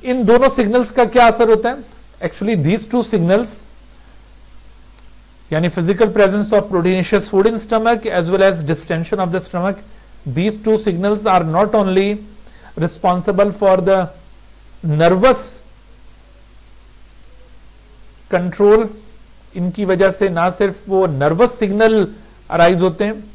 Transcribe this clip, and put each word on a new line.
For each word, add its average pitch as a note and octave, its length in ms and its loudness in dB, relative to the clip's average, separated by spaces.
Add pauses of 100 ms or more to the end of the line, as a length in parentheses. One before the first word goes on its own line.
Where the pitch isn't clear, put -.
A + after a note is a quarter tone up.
इन B3+ 200 -2
दोनों A#3+ 240 4
सिग्नल्स A#3+ 420 0
का B3 140 2
क्या A#3+ 220 4
असर A3+ 240 2
होता A3 200 2
है? C#4 60 -8 (480)
Actually, G3+ 400 -4
these G3 260 0
two A#3+ 120 0
signals, G#3 480 0 (2000)
यानी E3 180 -2
physical F#3+ 460 0
presence G#3 360 2
of G3+ 180 0
proteinaceous F#3 600 0
food G3 160 2
in A3+ 120 0
stomach A3 480 -2
as F3 240 -2
well F#3+ 120 2
as F#3+ 200 2
distension E3 580 -4
of F3+ 120 -2
the F3+ 80 -2
stomach, F#3 440 -6 (420)
these F3+ 320 -4
two A3 180 0
signals G#3 500 -2
are F#3 180 2
not F3 300 0
only G3 440 0 (580)
responsible F#3 760 0
for G3 240 2
the F#3+ 220 2 (840)
nervous F3 600 2 (2750)
control, G3+ 580 2 (680)
इनकी F3+ 280 -4
वजह F#3 260 2
से G3 180 -2
ना E3+ 220 0
सिर्फ F#3+ 380 -4
वो F#3+ 180 2
नर्वस D#3+ 520 0
सिग्नल G#3+ 480 0 (440)
अराइज E3+ 320 2
होते F#3 220 -2
हैं G#3+ 180 -6 (120)